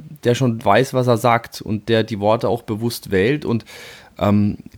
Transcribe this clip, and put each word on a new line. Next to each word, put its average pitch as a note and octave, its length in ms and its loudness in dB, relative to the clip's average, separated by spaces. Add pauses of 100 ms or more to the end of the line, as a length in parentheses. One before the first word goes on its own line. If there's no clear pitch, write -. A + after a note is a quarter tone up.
(240)
der A#2+ 120 2
schon A#2 280 0
weiß, G#2+ 300 4
was B2+ 140 0
er A#2 100 4
sagt A#2 460 0
und G#2 260 -6
der A2 140 2
die A2 160 -8
Worte A2 280 0
auch G2+ 140 -2
bewusst A2+ 480 -6
wählt G2+ 340 0
und, A#2 220 -4 (540)
ähm, G#2 380 2 (200)